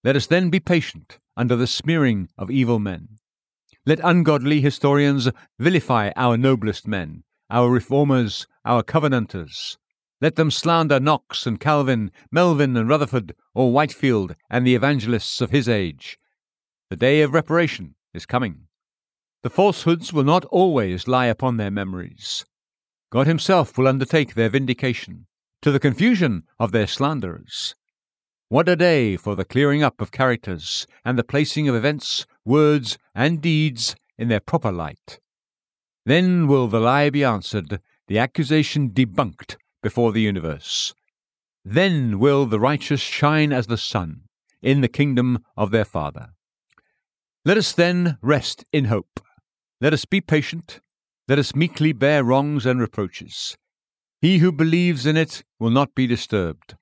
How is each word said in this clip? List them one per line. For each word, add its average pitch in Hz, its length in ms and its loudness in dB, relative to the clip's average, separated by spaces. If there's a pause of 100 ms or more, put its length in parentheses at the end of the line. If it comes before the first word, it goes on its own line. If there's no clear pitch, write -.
Let 135 140 0
us 131 100 0
then 175 240 2
be 185 80 0
patient - 640 -4 (180)
under 120 180 0
the 120 100 0
smearing 127 720 -2
of 95 120 -10
evil 120 280 0
men. 101 400 -8 (680)
Let 156 180 0
ungodly 151 600 2
historians 143 640 2 (300)
vilify 127 580 0
our 120 220 2
noblest 113 500 0
men, 80 360 -8 (260)
our 120 180 2
reformers, 127 800 0 (180)
our 117 180 0
covenanters. 120 920 -4 (460)
Let 156 140 0
them 160 140 2
slander 160 480 0
Knox 139 480 -2
and 113 140 -4
Calvin, 131 500 0 (200)
Melvin 147 440 2
and 113 140 0
Rutherford, 127 460 -2 (180)
or 127 180 2
Whitefield 123 640 0 (140)
and 123 180 0
the 127 80 6
evangelists 120 680 -2
of 120 80 -4
his 127 180 0
age. 95 500 -4 (680)
The 95 80 -8
day 139 240 4
of 143 140 2
reparation 156 600 -2 (180)
is 80 100 -14
coming. 90 440 -4 (720)
The - 80 -6
falsehoods 170 640 0
will 143 100 2
not 170 220 2
always 127 600 0
lie 127 200 2
upon 120 320 -2
their 101 120 -4
memories. 95 760 -10 (640)
God 135 160 2
himself 165 500 2
will 131 120 4
undertake 131 460 0
their 113 140 2
vindication, 123 760 -4 (340)
to 151 100 2
the 139 80 2
confusion 151 680 0 (140)
of 107 140 -2
their 107 140 2
slanderers. - 880 -6 (760)
What 160 200 2
a 180 80 4
day 143 400 2
for 101 180 -6
the 92 100 -4
clearing 143 380 0
up - 180 -2
of 104 120 -6
characters 110 760 -4 (180)
and 123 140 -2
the 120 60 -2
placing 147 440 -2
of 123 60 2
events, 131 520 -4 (180)
words, 147 520 2 (160)
and 147 300 -2
deeds 151 540 0 (200)
in 117 120 -4
their 110 100 2
proper 143 320 -2
light. 80 480 -10 (840)
Then 175 420 2
will 135 220 4
the 113 100 0
lie 135 320 2
be 143 140 0
answered, 101 560 -4 (260)
the 104 140 0
accusation 143 720 0
debunked 104 640 -2 (260)
before 113 300 0
the 110 80 0
universe. 87 760 -4 (680)
Then 127 560 0
will 139 260 4
the 107 140 -2
righteous 139 400 0
shine 151 520 0
as 123 140 -2
the 113 100 -4
sun 85 440 -6 (420)
in 139 180 2
the 123 60 2
kingdom 123 580 0 (120)
of 101 160 -2
their 110 120 2
Father. 76 440 -8 (1160)
Let 185 140 4
us - 140 -2
then 175 500 2
rest 135 500 -2
in 143 120 0
hope. 107 340 -2 (640)
Let 147 120 2
us - 120 -2
be 196 160 0
patient. - 600 -4 (460)
Let 139 140 2
us - 160 -4
meekly 156 360 0
bear 139 300 2
wrongs 135 420 0
and 127 160 0
reproaches. - 760 -8 (640)
He 180 180 4
who 175 140 4
believes 165 520 0
in 156 120 2
it 160 260 -2 (160)
will 113 120 0
not 135 260 2
be 131 100 0
disturbed. 98 760 -4